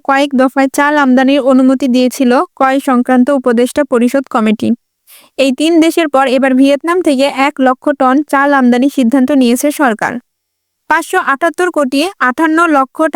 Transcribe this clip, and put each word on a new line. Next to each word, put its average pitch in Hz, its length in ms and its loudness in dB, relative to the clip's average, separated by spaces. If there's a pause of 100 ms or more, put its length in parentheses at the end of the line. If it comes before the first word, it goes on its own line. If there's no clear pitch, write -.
কয়েক 277 220 0 (100)
দফায় 269 360 0
চাল 294 180 0 (100)
আমদানির 262 360 2 (100)
অনুমতি 262 440 2
দিয়েছিল 247 380 0 (260)
ক্রয় 269 200 0 (100)
সংক্রান্ত 247 400 0 (100)
উপদেষ্টা 247 440 0 (100)
পরিষদ 247 320 0 (100)
কমিটি। 220 340 -2 (720)
এই 269 200 0
তিন 311 140 0 (120)
দেশের 330 300 0
পর 269 100 2 (120)
এবার 262 240 0
ভিয়েতনাম 285 460 0
থেকে 269 200 0 (200)
এক 302 80 -4 (120)
লক্ষ 254 180 -2 (160)
টন 262 160 2 (160)
চাল 277 160 0 (100)
আমদানির 247 400 2
সিদ্ধান্ত 262 320 2 (120)
নিয়েছে 240 260 0 (120)
সরকার। 220 340 -2 (760)
পাঁচশো 330 280 -2 (140)
আটাত্তর 339 440 -2
কোটি 277 240 0 (280)
আটান্ন 311 300 0 (180)
লক্ষ 269 200 -2 (200)